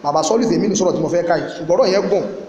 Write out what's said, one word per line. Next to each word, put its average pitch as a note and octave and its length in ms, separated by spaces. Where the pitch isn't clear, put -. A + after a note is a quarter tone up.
bàbá D3 200
Sọ́lì A3+ 220
Uthaymin F3+ 300
sọ̀rọ̀ F3+ 180
tí - 80
mo D#3 80
fẹ́ E3+ 180
ká E3+ 100
yìí, C#3+ 200
ṣùgbọ́n E3 200
ọ̀rọ̀ A#3+ 140
yẹn G3 180
gùn F#3+ 140